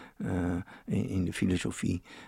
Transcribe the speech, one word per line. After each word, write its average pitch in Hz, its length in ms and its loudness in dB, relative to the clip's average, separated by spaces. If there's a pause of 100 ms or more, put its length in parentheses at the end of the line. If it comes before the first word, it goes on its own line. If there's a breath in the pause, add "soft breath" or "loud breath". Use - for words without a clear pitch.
(180 loud breath)
eh, 87 380 0 (300 loud breath)
in, - 220 0
in 92 180 2
de - 80 -2
filosofie. 92 680 2 (260 loud breath)